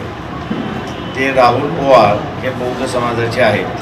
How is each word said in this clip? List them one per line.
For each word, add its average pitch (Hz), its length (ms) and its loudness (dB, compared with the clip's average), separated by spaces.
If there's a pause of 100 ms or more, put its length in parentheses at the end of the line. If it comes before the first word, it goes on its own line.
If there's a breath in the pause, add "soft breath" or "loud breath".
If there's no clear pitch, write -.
(1160)
ते 135 180 0
राहुल 175 360 4
पवार 117 460 4 (260)
हे 127 80 -2
बौद्ध 123 360 -4
समाजाचे 120 540 -2
आहेत. 104 260 2 (160)